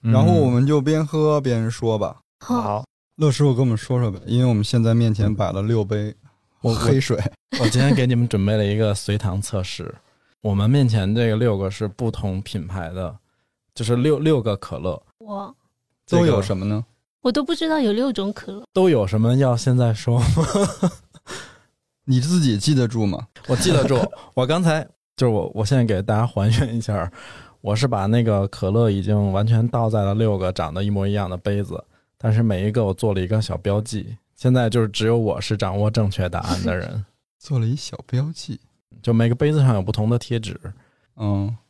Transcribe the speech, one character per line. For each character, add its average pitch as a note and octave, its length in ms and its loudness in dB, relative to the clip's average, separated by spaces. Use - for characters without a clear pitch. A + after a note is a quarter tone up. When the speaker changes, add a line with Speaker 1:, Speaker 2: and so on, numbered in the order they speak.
Speaker 1:
嗯。 A2+ 80 2
Speaker 2:
然 C3 120 6
后 E3+ 100 6
我 D3+ 160 4
们 B2 180 2
就 D3+ 120 4
边 D#3 260 0
喝 D3+ 360 0
边 A#2 280 -2
说 A2+ 280 -2
吧。 - 200 -4
Speaker 3:
好。 A#3+ 220 -4
Speaker 4:
好。 G#2 240 -4
Speaker 2:
乐 D#3 160 2
师 C#3+ 120 2
傅 C#3 100 4
跟 A#2 60 0
我 C3+ 60 4
们 A#2 100 2
说 B2 240 -2
说 A#2 120 0
呗， F#2+ 140 -8
因 A#2 140 2
为 B2+ 60 4
我 B2 80 4
们 G#2 100 2
现 A#2 200 2
在 A2+ 100 4
面 A#2 200 4
前 G#2 200 0
摆 F#2+ 180 0
了 F#2+ 100 -2
六 A2 220 2
杯 G#2 300 -4
Speaker 1:
我， A#2 120 2
Speaker 2:
黑 C3+ 260 2
水。 C3 180 -2
Speaker 1:
我， B2+ 40 2
我 A2 60 4
今 B2 100 0
天 C#3 140 4
给 B2+ 140 2
你 B2+ 80 2
们 A#2+ 120 2
准 G2+ 160 0
备 G#2 140 2
了 G#2 80 2
一 G2+ 100 0
个 G#2+ 200 0
随 G2+ 220 -4
堂 G2 220 -2
测 G2+ 220 -6
试。 - 320 -10
我 G#2 140 0
们 G2+ 120 2
面 C3+ 220 4
前 G#2 240 0
这 A#2 160 2
个 G#2+ 60 2
六 A2 200 2
个 F#2+ 140 -2
是 G#2 180 -6
不 A2+ 220 -4
同 F#2+ 320 -6
品 F#2+ 240 -8
牌 F2+ 240 -8
的， F2+ 260 -8
就 A#2 100 -6
是 A#2+ 120 0
六， C#3+ 220 2
六 D3+ 220 2
个 G#2 160 -2
可 - 220 -12
乐。 F2 220 -6
Speaker 3:
哇。 G3+ 340 -12
Speaker 1:
这 F3 120 0
个 F3 60 4
Speaker 2:
都 E3 40 4
有 A#2+ 140 2
什 G2+ 160 -4
么 F#2+ 80 -4
呢？ G#2+ 180 -2
Speaker 3:
我 B3 100 0
都 C#4+ 120 -2
不 E4+ 100 -4
知 D#4+ 160 -4
道 D#4 100 0
有 A3+ 140 0
六 B3 180 -2
种 G3+ 220 -4
可 - 180 -14
乐。 G#3 120 -14
Speaker 1:
都 F#3 160 4
有 A#2+ 160 4
什 G#2+ 160 0
么 A#2 140 4
要 C3 200 4
现 B2 220 2
在 A#2+ 160 2
说 A#2+ 260 0
吗？ A2+ 60 2
<laughs> - 800 -20
Speaker 2:
你 B2+ 140 2
自 E3 220 0
己 A#2+ 160 2
记 D3 180 2
得 B2+ 120 2
住 A2 180 -2
吗？ F#2+ 220 -4
Speaker 1:
我 B2+ 80 0
记 F3+ 160 0
得 C#3 140 4
住。 C3 120 2
<laughs> - 180 -20
我 B2+ 120 0
刚 D#3+ 160 0
才， D#3+ 240 2
就 B2+ 120 2
是 A#2 40 2
我， G#2 220 -2
我 A2 100 -2
现 C3 140 2
在 A#2+ 80 4
给 G2+ 160 0
大 G#2+ 120 -2
家 A2+ 140 2
还 G#2 240 0
原 A2+ 240 0
一 A#2 60 -2
下， F#2+ 280 -4
我 G2+ 120 -2
是 A#2 140 0
把 G2+ 200 0
那 A#2 160 2
个 G#2 260 2
可 F#2+ 220 -2
乐 A2+ 200 2
已 G2 100 0
经 G2+ 300 0
完 G2 160 0
全 A2+ 220 2
倒 A#2 200 0
在 G#2+ 120 0
了 G2 120 0
六 G#2+ 240 0
个 F#2 140 -2
长 D#2+ 220 -6
得 F#2 100 -4
一 G#2 60 -2
模 G2 180 -2
一 G2+ 60 -2
样 G2+ 160 -4
的 F#2 80 -8
杯 G2+ 260 -4
子， F2 180 -10
但 A2 160 0
是 A#2 100 2
每 G2+ 240 0
一 G#2+ 40 0
个 G#2+ 120 0
我 G2 100 0
做 G#2 200 -2
了 F#2+ 80 -2
一 F#2 60 -4
个 A2 140 0
小 F#2+ 160 -4
标 G2+ 220 -2
记。 G#2+ 380 -8
现 B2+ 180 0
在 B2 160 2
就 A2+ 120 0
是 G#2+ 80 0
只 A2 180 -2
有 A#2 100 2
我 G#2+ 220 -2
是 G#2+ 160 -4
掌 G2 240 -4
握 G#2 100 2
正 G#2+ 220 0
确 F#2 160 -2
答 F2+ 140 -6
案 F2+ 220 -4
的 F2 120 -2
人。 F#2 300 -6
Speaker 2:
<laughs> - 240 -20
做 - 180 -4
了 A2+ 80 0
一 A#2 80 -2
小 - 320 -10
标 C#3 300 -4
记。 - 240 -12
Speaker 1:
就 A#2 120 0
每 A#2 160 4
个 A#2+ 60 2
杯 D3 160 0
子 D3+ 80 2
上 C3 160 4
有 G2 60 0
不 G2 100 -4
同 G#2+ 180 0
的 A#2+ 100 2
贴 A#2+ 180 -6
纸。 G#2+ 220 -8
Speaker 2:
嗯。 G#2 400 -2